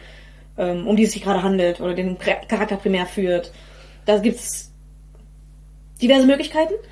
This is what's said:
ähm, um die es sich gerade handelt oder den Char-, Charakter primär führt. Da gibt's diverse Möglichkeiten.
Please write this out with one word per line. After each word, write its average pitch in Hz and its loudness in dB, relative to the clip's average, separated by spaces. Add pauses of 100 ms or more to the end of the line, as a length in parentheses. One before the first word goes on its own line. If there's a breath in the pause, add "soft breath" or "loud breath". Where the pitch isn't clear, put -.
(580 soft breath)
ähm, 175 -4
um 208 0
die 220 4
es 202 2
sich 196 -12
gerade 190 0
handelt 185 0
oder 175 -4
den 185 -4
Char-, - -2
Charakter 208 -2
primär 190 -2
führt. 180 -4 (520 soft breath)
Da 208 4
gibt's - -4 (1300)
diverse 262 6
Möglichkeiten. 302 2 (180)